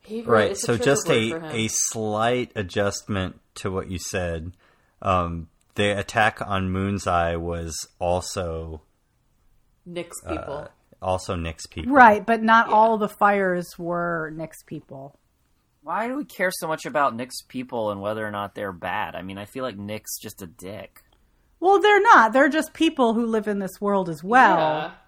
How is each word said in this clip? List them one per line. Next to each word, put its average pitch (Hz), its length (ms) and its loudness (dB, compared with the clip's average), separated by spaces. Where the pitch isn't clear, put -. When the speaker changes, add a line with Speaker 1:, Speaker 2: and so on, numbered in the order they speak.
Speaker 1:
He 220 200 -12
really, 220 100 -2
Speaker 2:
Right, 104 200 6
Speaker 1:
it's - 120 -6
a - 40 -4
Speaker 2:
so 120 100 2
Speaker 1:
trigger 120 80 0
Speaker 2:
just 139 220 2
Speaker 1:
word 147 100 4
Speaker 2:
a, 113 120 2
Speaker 1:
for 165 100 -6
him. 160 160 -10
Speaker 2:
a 113 140 0
slight 113 840 0
adjustment 101 840 -2
to 98 160 -6
what 92 180 -4
you 92 80 -6
said. 87 540 -4
Um, 85 460 0
the 101 220 0
attack 107 480 0
on 95 260 -2
Moon's 98 360 -2
Eye 85 280 2
was 85 400 -6
also 85 800 -4
Speaker 1:
Nick's 175 400 -12
Speaker 2:
uh, - 120 -10
Speaker 1:
people. 147 300 -10
Speaker 2:
also 92 340 -2
Nick's 82 300 -8
people. - 280 -8
Speaker 3:
Right, 220 320 8
but 226 180 0
not 226 260 4
Speaker 1:
Yeah. 220 60 4
Speaker 3:
all 220 220 6
the 208 120 -2
fires 190 680 0
were 170 560 -4
Nick's 156 280 -14
people. 139 540 -16
Speaker 4:
Why 185 260 -4
do 262 100 -6
we 294 80 -6
care 185 260 -2
so 175 160 -8
much 156 180 -4
about 139 300 0
Nick's 127 280 -10
people 123 480 -4
and 98 100 -6
whether 107 240 -4
or 107 60 -6
not 101 240 -8
they're 101 160 -6
bad? 90 440 -6
I 85 60 -10
mean, 95 160 -12
I 101 80 -10
feel 131 180 -10
like 104 140 -8
Nick's 104 420 -10
just - 220 -16
a 92 60 -12
dick. 92 540 -16
Speaker 3:
Well, 392 200 4
they're 415 220 6
not. 277 320 8
They're 277 160 6
just 302 240 -2
people 294 400 2
who 233 120 0
live 220 220 -2
in 202 120 -2
this 190 220 -8
world 196 280 0
as 156 140 -8
well. 208 340 6
Speaker 1:
Yeah. 156 340 0